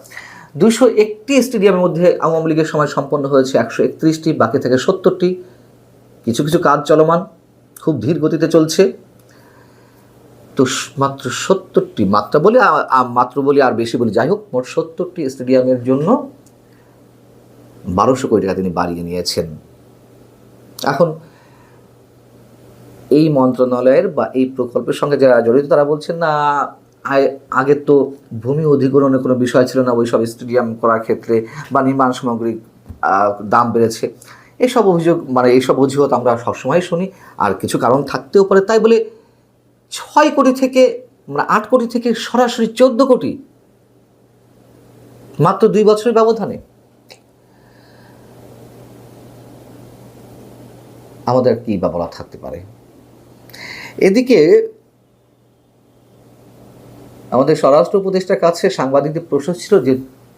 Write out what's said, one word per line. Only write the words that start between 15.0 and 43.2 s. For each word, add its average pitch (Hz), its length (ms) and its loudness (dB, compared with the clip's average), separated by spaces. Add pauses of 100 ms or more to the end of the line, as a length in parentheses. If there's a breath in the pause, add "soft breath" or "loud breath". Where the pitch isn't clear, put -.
স্টেডিয়ামের 127 540 0
জন্য 151 460 0 (1600 soft breath)
বারোশো 110 420 2
কোটি 98 200 0
টাকা 90 100 -4
তিনি 92 120 -4
বাড়িয়ে 87 340 -4
নিয়েছেন। 87 440 -6 (1400)
এখন 156 320 0 (1900 soft breath)
এই 151 200 4
মন্ত্রণালয়ের 127 760 2
বা 131 260 -4
এই 127 160 0
প্রকল্পের 123 440 -4
সঙ্গে 147 240 -2
যারা 127 240 4
জড়িত, 120 280 2
তারা 147 160 2
বলছেন, 156 300 -4
"না, 147 440 -2 (440)
আ-, 135 340 0 (140)
আগে 135 240 0
তো 139 360 0 (300)
ভূমি 143 240 -2
অধিগ্রহণের 135 540 2
কোনো 127 160 -2
বিষয় 127 300 0
ছিল 127 180 -2
না 123 80 -2
ওই 117 140 0
সব 113 200 0
স্টেডিয়াম 117 500 -4
করার 113 240 0
ক্ষেত্রে, 113 460 -4 (260 loud breath)
বা 135 100 0
নির্মাণ 131 300 0
সামগ্রী, 117 480 -6 (420)
আ, 98 320 0 (100)
দাম 113 280 2
বেড়েছে।" 113 420 -2 (460 loud breath)
এসব 254 280 2
অভিযোগ, 170 420 0
মানে, 127 200 2
এইসব 131 300 4
অজুহাত 135 340 2
আমরা 120 240 0
সবসময় 131 440 -4
শুনি, 180 300 -4 (260 loud breath)
আর 98 160 0
কিছু - 240 -4
কারণ 139 260 2
থাকতেও 190 400 0
পারে। 196 180 2
তাই 226 180 2
বলে 226 300 2 (800)
ছয় - 400 0
কোটি 262 240 2
থেকে, 254 480 0 (260)
মানে, 143 200 -4
আট 190 200 0
কোটি 233 200 2
থেকে 233 260 -2
সরাসরি 233 540 -2
চোদ্দ 254 380 2
কোটি, 226 320 0 (2000)